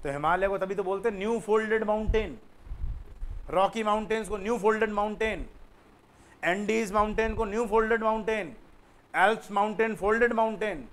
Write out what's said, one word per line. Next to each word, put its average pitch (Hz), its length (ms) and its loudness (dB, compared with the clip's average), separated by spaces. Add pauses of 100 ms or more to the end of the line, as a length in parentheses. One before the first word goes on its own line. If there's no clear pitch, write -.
तो 147 80 -4
हिमालय 160 380 0
को 196 100 -2
तभी 190 160 -4
तो 196 80 -4
बोलते 196 260 -2
हैं 208 100 -4
न्यू 220 220 -2
फोल्डेड 220 440 0
माउंटेन, 214 540 0 (1120)
रॉकी 190 320 2
माउंटेन्स 214 460 0
को 208 100 -4
न्यू 214 200 -2
फोल्डेड 214 340 2
माउंटेन, 208 540 -2 (960)
एंडीज 202 500 0
माउंटेन 214 420 2
को 220 100 0
न्यू 220 220 -2
फोल्डेड 220 360 2
माउंटेन, 220 520 -2 (600)
एल्प्स 202 360 4
माउंटेन 214 460 2
फोल्डेड 226 360 2
माउंटेन। 214 600 -2